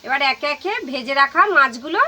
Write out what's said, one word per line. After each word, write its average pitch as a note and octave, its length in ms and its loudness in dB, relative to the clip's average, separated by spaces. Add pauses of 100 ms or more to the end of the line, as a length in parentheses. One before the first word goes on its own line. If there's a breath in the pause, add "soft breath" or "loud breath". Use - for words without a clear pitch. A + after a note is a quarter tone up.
এবার C4+ 160 -2 (120)
একে D4 220 -6
একে G4 180 -6 (180)
ভেজে B3+ 320 -6
রাখা C#4 200 2 (140)
মাছগুলো C4+ 520 0